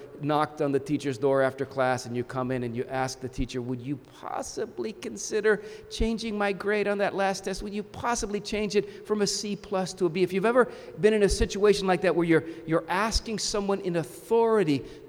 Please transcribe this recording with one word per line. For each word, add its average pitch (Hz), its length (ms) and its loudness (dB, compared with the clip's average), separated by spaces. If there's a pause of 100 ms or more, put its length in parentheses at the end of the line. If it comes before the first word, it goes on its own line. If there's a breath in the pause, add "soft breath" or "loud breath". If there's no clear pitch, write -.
(220 loud breath)
knocked 151 400 0
on 143 100 2
the 139 80 2
teacher's 139 380 -2
door 135 240 4
after 131 240 0
class 127 400 0
and 117 100 -8
you 123 80 0
come 127 280 -4
in 123 120 -2
and 117 120 -4
you 123 120 -2
ask 131 320 -4
the 131 80 -8
teacher, 123 360 -4
"Would 123 180 -6
you 135 160 -6 (240)
possibly - 720 -6
consider 214 720 -2 (260 loud breath)
changing 220 480 -2
my 202 160 0
grade 202 340 0
on 202 120 0
that 190 160 0
last 196 300 0
test? 185 180 -4
Would 202 100 -8
you 208 80 -4
possibly 208 580 -4
change 208 360 -4
it - 320 -2
from 214 160 0
a 196 40 4
C 208 280 -4
plus 185 400 -4
to 185 100 2
a 170 40 2
B?" 180 120 0
If 180 120 2
you've 190 120 2
ever 240 260 4 (300 loud breath)
been 214 140 8
in 208 80 6
a 190 60 8
situation 202 580 4
like 180 140 4
that 175 140 4
where 170 120 4
you're, 160 160 6 (240 loud breath)
you're 160 200 2
asking 208 520 0
someone 202 400 0
in 175 160 -2
authority 208 880 2 (260 loud breath)